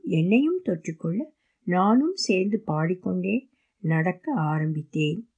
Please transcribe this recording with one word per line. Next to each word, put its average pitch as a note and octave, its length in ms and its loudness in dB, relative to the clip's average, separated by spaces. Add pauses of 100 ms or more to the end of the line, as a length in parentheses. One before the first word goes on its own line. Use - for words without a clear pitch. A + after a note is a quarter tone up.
என்னையும் A#3+ 600 2
தொற்றிக்கொள்ள E3 580 -4 (420)
நானும் G#3+ 500 2
சேர்ந்து G3+ 520 0
பாடிக்கொண்டே F#3 800 -2 (320)
நடக்க F3 540 0
ஆரம்பித்தேன். D#3 1040 -2